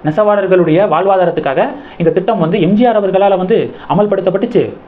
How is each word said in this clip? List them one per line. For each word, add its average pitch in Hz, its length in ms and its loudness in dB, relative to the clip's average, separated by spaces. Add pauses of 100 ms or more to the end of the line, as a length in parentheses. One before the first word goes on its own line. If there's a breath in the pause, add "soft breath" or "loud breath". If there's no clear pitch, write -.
நெசவாளர்களுடைய 185 880 2
வாழ்வாதாரத்துக்காக 175 720 0 (300 loud breath)
இந்த 165 180 2
திட்டம் 190 280 0
வந்து 170 160 -2
எம் 185 180 2
ஜி 240 80 2
ஆர் 220 160 2
அவர்களால 196 400 2
வந்து 190 160 0 (320 loud breath)
அமல்படுத்தப்பட்டுச்சு. 190 720 0 (240)